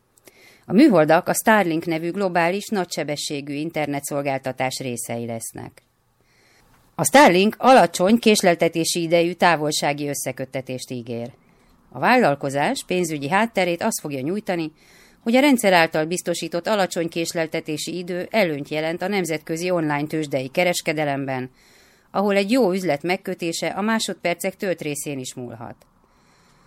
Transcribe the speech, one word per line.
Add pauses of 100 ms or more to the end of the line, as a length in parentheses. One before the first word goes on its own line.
(680)
A
műholdak
a
Starlink
nevű
globális,
nagysebességű
internetszolgáltatás
részei
lesznek. (1120)
A
Starlink
alacsony
késleltetési
idejű
távolsági
összeköttetést
ígér. (600)
A
vállalkozás
pénzügyi
hátterét
az
fogja
nyújtani, (540)
hogy
a
rendszer
által
biztosított
alacsony
késleltetési
idő
előnyt
jelent
a
nemzetközi
online
tőzsdei
kereskedelemben, (600)
ahol
egy
jó
üzlet
megkötése
a
másodpercek
tört
részén
is
múlhat. (920)